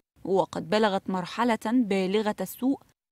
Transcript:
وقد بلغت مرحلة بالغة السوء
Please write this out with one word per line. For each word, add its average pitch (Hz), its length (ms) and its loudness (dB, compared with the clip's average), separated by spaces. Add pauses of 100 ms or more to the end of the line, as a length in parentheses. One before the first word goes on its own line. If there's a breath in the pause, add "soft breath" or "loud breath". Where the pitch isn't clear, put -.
(240)
وقد 165 460 -2
بلغت 208 400 2
مرحلة 214 540 0
بالغة 208 760 2
السوء 247 380 -2 (340)